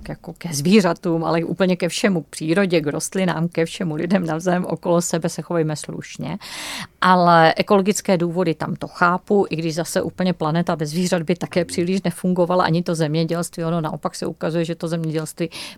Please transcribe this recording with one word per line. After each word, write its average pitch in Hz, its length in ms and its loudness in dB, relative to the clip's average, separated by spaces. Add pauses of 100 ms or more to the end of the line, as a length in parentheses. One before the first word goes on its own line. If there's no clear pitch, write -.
k-, - 60 -18
jako - 300 -14
ke 175 140 -8
zvířatům, 170 720 2
ale 165 200 2
úplně 185 320 0
ke 175 120 -2
všemu, 180 340 0
k - 60 -12
přírodě, 170 520 0
k 147 60 -2
rostlinám, 160 640 -2
ke 165 160 0
všemu 165 300 -4
lidem 175 320 0
navzájem 175 380 0
okolo 170 380 0
sebe 170 260 -2
se 165 140 -10
chovejme 156 340 -2
slušně. 160 640 -10 (640)
Ale 175 560 6
ekologické 196 640 2
důvody, 170 360 0
tam 180 220 -4
to - 120 -8
chápu, 180 640 2
i 156 60 -4
když 160 180 -2
zase 175 280 -2
úplně 180 300 -2
planeta 170 440 0
bez 151 140 -4
zvířat 175 320 0
by 165 120 0
také 175 300 -2
příliš 185 380 -2
nefungovala, 180 640 2
ani 165 180 2
to 175 120 -2
zemědělství, 165 680 -2
ono 170 160 0
naopak 151 340 -4
se - 120 -6
ukazuje, 170 380 -2
že 165 100 -4
to 165 140 -6
zemědělství 160 640 -4 (280)